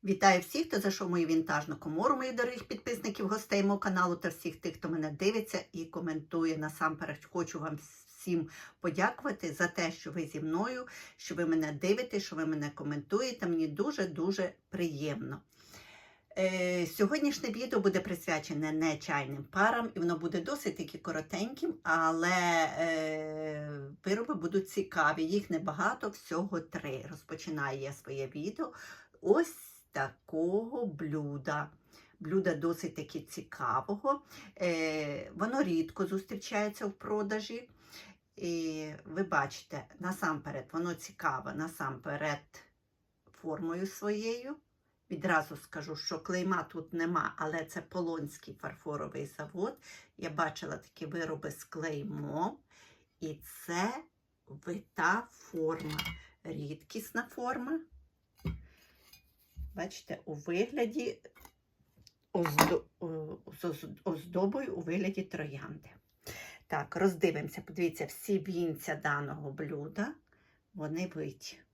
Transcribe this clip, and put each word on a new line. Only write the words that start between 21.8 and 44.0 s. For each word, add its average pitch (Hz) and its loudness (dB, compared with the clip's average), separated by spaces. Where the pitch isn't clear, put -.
але, 165 6
е, 156 0
вироби 226 2
будуть 185 0
цікаві. 160 2
Їх 202 2
небагато, 185 0
всього 185 -2
три. 139 -6
Розпочинаю 147 -4
я 139 -4
своє 135 -6
відео 175 -4
ось - 6
такого 190 0
блюда. 147 -2
Блюда 175 4
досить 165 0
таки 151 -6
цікавого. 175 0
Е, 156 0
воно 233 2
рідко 170 2
зустрічається 208 -2
в 196 -2
продажі. 214 -2
І 160 -2
ви 165 -2
бачите, 143 -2
насамперед, 175 -2
воно 170 0
цікаве, - -4
насамперед, 147 -4
формою 165 -4
своєю. 226 -2